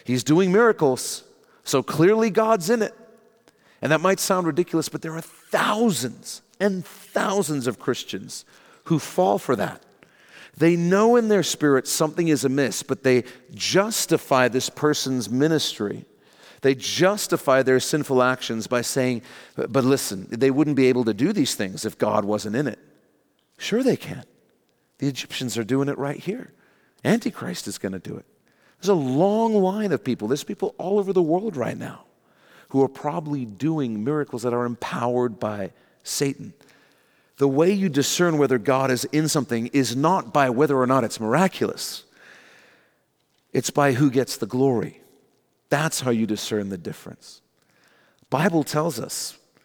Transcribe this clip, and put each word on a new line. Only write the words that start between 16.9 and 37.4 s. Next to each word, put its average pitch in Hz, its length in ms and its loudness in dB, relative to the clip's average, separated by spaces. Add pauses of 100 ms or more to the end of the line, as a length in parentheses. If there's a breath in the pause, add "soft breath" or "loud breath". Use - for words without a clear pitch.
their 127 180 4
sinful 131 420 0
actions 123 460 -2
by 123 140 -2
saying, 127 400 -2 (340 loud breath)
"But 123 280 0
listen, 123 460 0
they 131 220 2
wouldn't 147 240 2
be 135 100 4
able 127 180 4
to 113 80 0
do 127 200 0
these 165 240 0
things 95 280 -6
if 104 140 -6
God 107 260 2
wasn't 104 300 -2
in 135 140 0
it." 107 100 -10 (800)
Sure 233 240 -2
they 233 140 2
can. 156 280 -12 (720)
The 135 100 -2
Egyptians 123 500 -6
are 117 60 -2
doing 135 240 0
it 143 100 -4
right 139 220 -6
here. 220 320 -10 (520 soft breath)
Antichrist 135 640 -2
is 98 100 -10
gonna 95 220 -8
do - 180 -12
it. - 80 -16 (560 soft breath)
There's 185 100 -2
a 202 40 6
long 190 600 2
line 196 380 0
of 127 120 -2
people. 110 240 -4
There's 143 160 -2
people - 320 -6
all 202 220 -2
over 196 140 -2
the 185 100 4
world 175 340 0
right 110 200 -4
now 117 280 -12 (680 soft breath)
who 135 120 4
are 131 60 4
probably 147 580 -6
doing 113 580 -4
miracles 139 380 -4
that 123 100 0
are 120 140 0
empowered 123 720 -2
by 104 340 -6 (300 soft breath)
Satan. - 500 -4 (840 soft breath)
The 139 100 4